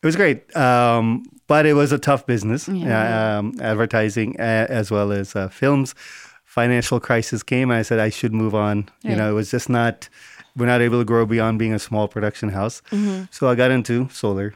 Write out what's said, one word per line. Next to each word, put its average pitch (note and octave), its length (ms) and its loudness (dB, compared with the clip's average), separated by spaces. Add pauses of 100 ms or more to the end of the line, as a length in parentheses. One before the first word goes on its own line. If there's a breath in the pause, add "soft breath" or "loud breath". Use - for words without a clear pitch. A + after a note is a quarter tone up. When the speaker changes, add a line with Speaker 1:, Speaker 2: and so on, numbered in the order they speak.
Speaker 1:
it D#3+ 40 0
was D#3+ 100 2
great. E3+ 260 2 (140)
Um, A#2+ 640 2 (240)
but D3+ 180 4
it D3+ 100 6
was C#3+ 180 4
a D3 60 0
tough C#3 280 0
business, A2+ 420 -2
Speaker 2:
Yeah. E3+ 300 -2
Speaker 1:
uh, A2 400 0
um, G#2 240 -4
advertising A2 760 0
a-, A2+ 260 2 (140)
as G#2 100 -4
well G#2 220 0
as, G2 240 -4
uh, G2 120 -2
films. C3+ 460 0 (500 loud breath)
Financial A#2+ 540 0
crisis A2+ 460 -2
came. B2+ 260 0
I A2+ 120 2
said, A2+ 180 0
"I A2 100 0
should A2 240 -4
move A2 200 0
on." G#2 360 0 (120)
You A3 80 -6
Speaker 2:
Right. G#2+ 80 0
Speaker 1:
know, G#2+ 120 0
it - 20 0
was G#2+ 180 -2
just B2+ 200 -4
not, A#2 380 0 (460 loud breath)
we're B2 140 -2
not B2 140 4
able A#2+ 160 2
to A#2+ 60 2
grow A#2 200 2
beyond A2+ 340 0
being A2 140 0
a G#2+ 60 -2
small G#2+ 300 -2
production G#2+ 420 -4
house. G2 320 -6 (100)
Speaker 3:
Mm-hmm. G3+ 380 -2
Speaker 1:
So - 180 -2
I B2 60 2
got B2+ 160 2
into B2 420 0
solar. G2+ 440 -4